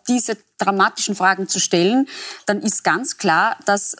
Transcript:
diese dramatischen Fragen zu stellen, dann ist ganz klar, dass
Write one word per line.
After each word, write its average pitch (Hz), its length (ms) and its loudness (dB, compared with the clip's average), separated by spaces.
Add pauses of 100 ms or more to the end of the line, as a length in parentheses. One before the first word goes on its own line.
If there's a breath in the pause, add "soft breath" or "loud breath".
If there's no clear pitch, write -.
diese 240 280 0 (220)
dramatischen 196 560 0
Fragen 190 340 0
zu - 120 -2
stellen, 202 480 2 (400 loud breath)
dann 202 160 0
ist 214 200 -2
ganz 185 340 -2
klar, 190 380 2 (120)
dass 202 320 0